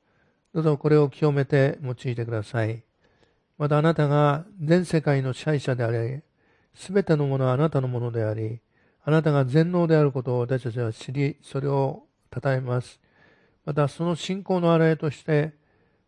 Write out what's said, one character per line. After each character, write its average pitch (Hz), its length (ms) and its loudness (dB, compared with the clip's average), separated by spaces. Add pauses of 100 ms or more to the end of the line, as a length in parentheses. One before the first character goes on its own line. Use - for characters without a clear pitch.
(540)
ど 165 60 -2
う - 20 0
ぞ 151 160 2
こ 151 100 -2
れ 151 80 6
を 147 140 4
清 151 220 0
め 139 120 0
て 139 380 2
用 127 80 -6
い 127 60 -8
て 120 280 -6
く 117 60 -8
だ 110 140 -4
さ 113 200 -2
い。 113 200 -6 (720)
ま 147 100 -2
た 147 80 2
あ 147 60 4
な 165 100 4
た 151 140 0
が 147 380 2 (180)
全 170 220 2
世 160 160 0
界 139 200 0
の 131 120 -4
支 - 140 -12
配 156 120 0
者 127 160 -4
で 123 80 -2
あ 117 80 0
り、 120 320 -4 (520)
す - 180 -12
べ 196 100 2
て 160 140 0
の 147 100 0
も 135 120 0
の 131 80 0
は 127 80 2
あ - 20 0
な 156 120 2
た 139 120 -2
の 127 80 -2
も 123 100 -4
の 117 140 -6
で 117 100 -4
あ 107 100 -2
り、 110 280 -8 (420)
あ - 80 -4
な 156 100 4
た 151 120 2
が 139 120 4
全 160 280 2
能 175 160 2
で 160 80 4
あ 151 80 6
る 139 80 2
こ 131 100 -4
と 123 140 -2
を - 20 0
私 123 240 -2
た 123 80 -6
ち 113 80 -6
は 117 140 -2
知 - 180 -14
り、 139 320 -2
そ - 180 -8
れ 139 60 -4
を 139 380 -2 (280)
称 135 200 -2
え 131 80 0
ま 123 220 -2
す。 - 180 -20 (640)
ま 156 100 -6
た 147 140 0
そ - 160 -8
の 170 100 -2
信 185 300 -8
仰 185 160 -2
の 170 120 4
表 160 120 4
れ 160 120 4
と 156 140 -4
し - 140 -10
て、 156 280 0 (560)